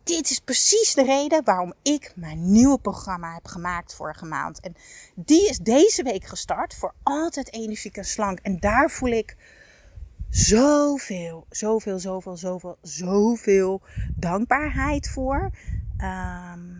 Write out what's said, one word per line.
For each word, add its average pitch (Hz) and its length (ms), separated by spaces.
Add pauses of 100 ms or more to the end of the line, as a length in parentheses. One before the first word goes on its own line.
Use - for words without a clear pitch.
dit 339 260
is - 100
precies 403 540
de 269 100
reden 285 400
waarom 180 380
ik 285 340
mijn 170 360
nieuwe 254 280
programma 175 540
heb 170 140
gemaakt 175 460
vorige 156 320
maand. 156 340
En 170 160 (400)
die 320 340
is - 80
deze 277 460
week 214 220
gestart - 500
voor - 180 (100)
altijd 294 500
energiek 214 440
en 190 80
slank. 196 340
En 185 200
daar 233 320
voel 254 200
ik 226 240 (960)
zoveel, 233 1200
zoveel, 214 500
zoveel, 185 380
zoveel, 180 440
zoveel 190 1000 (340)
dankbaarheid 269 960
voor. 277 420 (460)
Ehm, 180 840